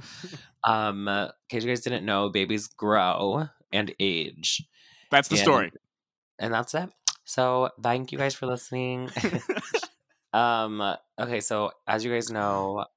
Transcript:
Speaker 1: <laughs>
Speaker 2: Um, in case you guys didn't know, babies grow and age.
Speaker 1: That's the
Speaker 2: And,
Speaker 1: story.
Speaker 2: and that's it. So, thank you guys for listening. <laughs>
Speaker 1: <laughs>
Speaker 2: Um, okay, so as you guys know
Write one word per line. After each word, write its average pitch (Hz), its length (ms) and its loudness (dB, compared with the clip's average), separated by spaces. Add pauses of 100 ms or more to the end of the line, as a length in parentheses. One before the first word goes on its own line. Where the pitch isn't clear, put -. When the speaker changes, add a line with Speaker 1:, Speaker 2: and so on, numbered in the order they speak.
Speaker 1:
<laughs> - 40 -18 (560)
Speaker 2:
Um, 107 460 0
in 101 220 -2 (180)
case 113 160 -4
you 120 80 -2
guys 123 80 0
didn't 120 260 -4
know, 101 240 2
babies 104 380 0
grow 104 800 2 (240)
and 104 260 0
age. 82 640 -2 (480)
Speaker 1:
That's 139 200 6
the - 60 2
Speaker 2:
And, - 60 6
Speaker 1:
story. 120 300 4 (680)
Speaker 2:
and 113 160 -2
that's 117 220 0
it. 180 140 -2 (340)
So, 127 460 2 (120)
thank 127 300 0
you 139 60 -6
guys 139 180 0
for - 100 -6
listening. 127 680 -4
<laughs> 123 80 -4
Speaker 1:
<laughs> - 1080 -4
Speaker 2:
Um, 110 640 2 (240)
okay, 120 200 -2
so 104 320 -2 (160)
as 110 180 0
you 123 60 -2
guys 117 180 -2
know 101 560 0 (120)